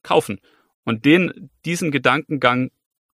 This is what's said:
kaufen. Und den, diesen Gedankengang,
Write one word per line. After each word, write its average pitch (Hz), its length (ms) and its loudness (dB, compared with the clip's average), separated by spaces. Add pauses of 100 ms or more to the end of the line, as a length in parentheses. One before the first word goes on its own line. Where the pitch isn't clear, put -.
kaufen. 156 380 -2 (420)
Und 113 220 -6
den, 160 460 2 (140)
diesen 170 280 -4
Gedankengang, 131 800 0 (460)